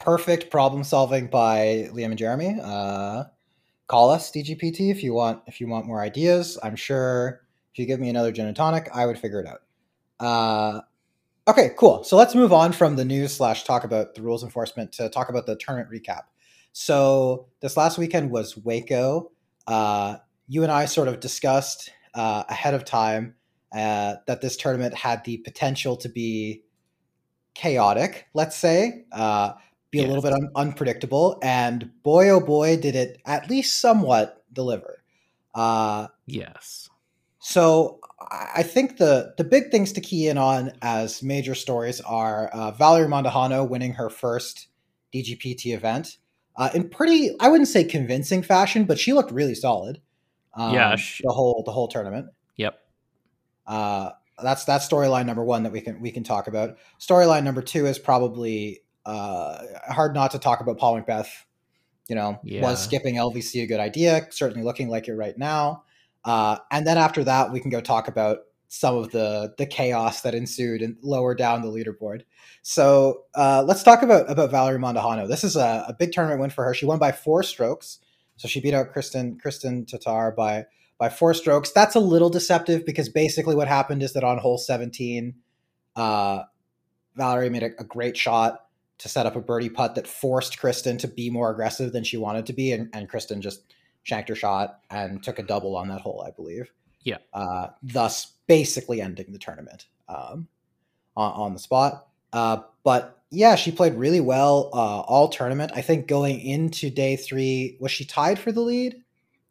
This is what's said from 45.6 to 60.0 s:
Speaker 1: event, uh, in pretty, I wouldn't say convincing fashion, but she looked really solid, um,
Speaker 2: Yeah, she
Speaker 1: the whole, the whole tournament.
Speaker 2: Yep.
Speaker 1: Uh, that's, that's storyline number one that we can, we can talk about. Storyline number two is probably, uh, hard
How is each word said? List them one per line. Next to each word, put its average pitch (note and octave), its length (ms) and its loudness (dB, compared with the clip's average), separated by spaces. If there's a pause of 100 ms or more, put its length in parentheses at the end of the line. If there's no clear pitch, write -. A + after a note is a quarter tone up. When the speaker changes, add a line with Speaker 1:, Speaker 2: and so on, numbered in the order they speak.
Speaker 1:
event, A2+ 460 -4 (380)
uh, - 160 -2
in F3 160 -2
pretty, D#4 420 2 (100)
I A3+ 80 8
wouldn't D4 200 8
say F3+ 160 4
convincing C#3+ 580 -2
fashion, G3+ 420 4
but D#3+ 140 2
she B3 140 0
looked C#4 200 2
really C3 220 0
solid, A2 460 -2 (540)
um, A2+ 180 -4
Speaker 2:
Yeah, A2 240 4
she - 300 -8
Speaker 1:
the B2 60 0
whole, B2 320 0
the A#2 80 -6
whole A#2 160 -2
tournament. A2 400 -8 (280)
Speaker 2:
Yep. - 220 -6 (880)
Speaker 1:
Uh, G#2 440 -4 (320)
that's, C3 220 -2
that's C#3+ 240 0
storyline C3+ 380 2
number A#2 180 -4
one A#2 200 0
that A2 80 -6
we A2 80 -8
can, A2 200 -12
we A#2 100 -8
can A#2+ 120 -10
talk G#2+ 240 -4
about. A2 300 -4 (240)
Storyline E3+ 420 6
number C3 200 -2
two C#3+ 240 -2
is C3+ 120 -2
probably, A2+ 840 -2 (240)
uh, G2+ 540 -6 (300)
hard D3 260 0